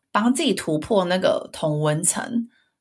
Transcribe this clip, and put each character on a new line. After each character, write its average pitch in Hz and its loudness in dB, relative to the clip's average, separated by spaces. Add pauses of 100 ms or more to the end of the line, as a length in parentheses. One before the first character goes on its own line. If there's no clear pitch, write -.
(120)
帮 220 2
自 294 0
己 233 2
突 160 -2
破 185 0
那 180 2
个 - 0
同 151 -2
温 151 0
层， - -2 (320)